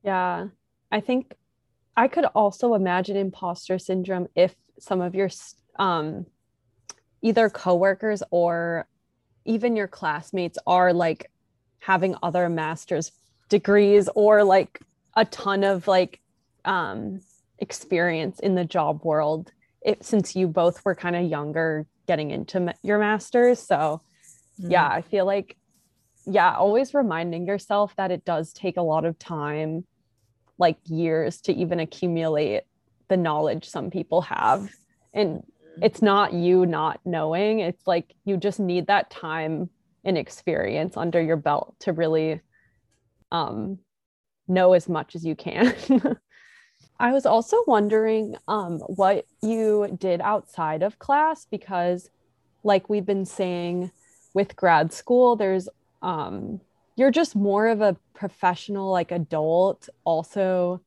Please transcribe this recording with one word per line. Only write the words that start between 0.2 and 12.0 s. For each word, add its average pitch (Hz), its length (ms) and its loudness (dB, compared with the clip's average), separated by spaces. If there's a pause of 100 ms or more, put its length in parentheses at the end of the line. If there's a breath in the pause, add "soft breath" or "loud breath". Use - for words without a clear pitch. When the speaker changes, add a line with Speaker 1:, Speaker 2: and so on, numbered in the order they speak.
Speaker 1:
I 214 100 -2
think 254 340 -4 (640)
I 240 100 4
could 294 180 0
also 214 480 2
imagine 190 440 0
imposter 185 600 -4
syndrome 185 580 -4
if 175 200 4 (240)
some 190 220 -4
of 175 140 -4
your 196 100 0
s-, - 300 -10 (220)
um, 170 480 -2 (960)
either 226 280 2
coworkers 190 840 0
or 170 560 -2 (580)
even 226 300 0
your 208 120 -2
classmates 160 760 -6
are, 180 280 4
like, 170 360 -2 (500)
having 185 440 0